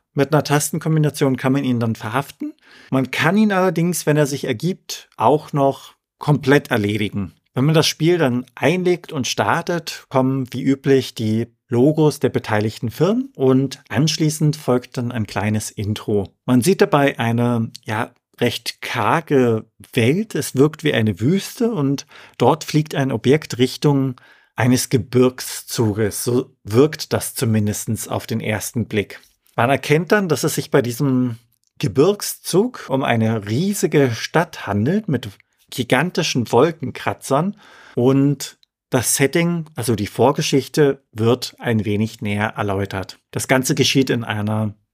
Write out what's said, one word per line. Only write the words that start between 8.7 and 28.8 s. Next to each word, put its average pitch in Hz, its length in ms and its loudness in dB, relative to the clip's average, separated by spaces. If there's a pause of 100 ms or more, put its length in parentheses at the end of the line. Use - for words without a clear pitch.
und 139 160 -6
startet, 160 800 -4
kommen 131 440 0
wie 123 100 -6
üblich 135 540 2
die 113 320 -2 (180)
Logos 147 540 4
der 127 80 2
beteiligten 110 640 -2
Firmen 226 420 0
und 131 540 2
anschließend 151 640 0
folgt - 420 -2
dann 120 140 -4
ein 113 160 -4
kleines 107 460 -2
Intro. 104 640 -4 (100)
Man 123 140 4
sieht 190 220 2
dabei 139 360 2
eine, 117 540 0 (100)
ja, 113 300 -6 (280)
recht - 400 -4
karge 123 840 0 (260)
Welt. 147 420 0
Es 151 220 -6
wirkt 151 260 2
wie 143 120 0
eine 110 260 0
Wüste 190 500 0
und 143 360 -2 (320)
dort - 260 4
fliegt 151 300 -2
ein 135 180 0
Objekt 123 460 0
Richtung 135 600 0 (380)
eines 123 320 2
Gebirgszuges. 117 1400 0
So 123 400 -2
wirkt 135 480 2
das - 220 -4
zumindestens 107 720 -2
auf 110 180 -6
den 113 140 -4
ersten 107 480 -4